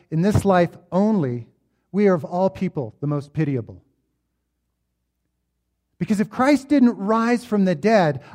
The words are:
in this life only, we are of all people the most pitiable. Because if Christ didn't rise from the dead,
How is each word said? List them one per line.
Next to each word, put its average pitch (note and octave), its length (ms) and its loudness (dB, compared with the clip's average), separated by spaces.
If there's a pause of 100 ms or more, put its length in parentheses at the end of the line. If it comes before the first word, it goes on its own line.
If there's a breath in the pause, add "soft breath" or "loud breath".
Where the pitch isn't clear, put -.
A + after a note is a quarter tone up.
in D#3+ 120 0
this G#3 240 2
life F3+ 320 2 (140)
only, E3+ 560 -2 (440)
we G3+ 160 2
are F#3+ 60 4
of D#3+ 120 -2
all F3+ 240 -2
people F3 500 -8
the C#3+ 80 -6
most D3 260 -6
pitiable. A#2+ 500 -6 (2250)
Because F#3 220 -2
if G#3+ 100 -2
Christ C#4 380 0
didn't B3 300 4
rise A3+ 480 -2
from G#3 200 0
the F#3 100 0
dead, D#3+ 460 2 (140 loud breath)